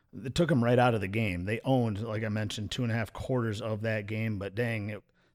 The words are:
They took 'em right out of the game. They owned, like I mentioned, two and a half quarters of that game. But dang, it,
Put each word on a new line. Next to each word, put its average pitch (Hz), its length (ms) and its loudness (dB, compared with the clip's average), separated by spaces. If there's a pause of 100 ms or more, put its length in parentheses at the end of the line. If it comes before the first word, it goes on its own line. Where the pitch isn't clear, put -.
(140)
They 104 160 -10
took 170 220 2
'em 123 120 6
right 120 140 6
out 123 160 6
of 110 80 0
the 98 60 -2
game. 95 380 0
They 107 180 -2
owned, 120 380 2
like 110 220 -4
I 110 60 -2
mentioned, 104 400 -4
two - 140 -2
and 113 80 0
a 110 40 0
half 113 160 -2
quarters 113 480 -2
of 110 220 -4
that 110 240 -2
game. 110 320 -2
But 95 160 -6
dang, 110 380 -2
it, 101 120 -10 (320)